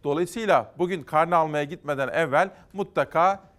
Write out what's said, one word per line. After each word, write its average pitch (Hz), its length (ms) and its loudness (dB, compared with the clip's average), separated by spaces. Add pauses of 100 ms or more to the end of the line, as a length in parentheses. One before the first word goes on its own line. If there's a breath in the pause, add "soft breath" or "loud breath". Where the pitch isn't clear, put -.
Dolayısıyla 170 720 0
bugün 175 260 -4
karne 165 320 2
almaya 151 280 0
gitmeden 143 440 -6
evvel 160 420 0 (240 loud breath)
mutlaka 185 720 -2 (160)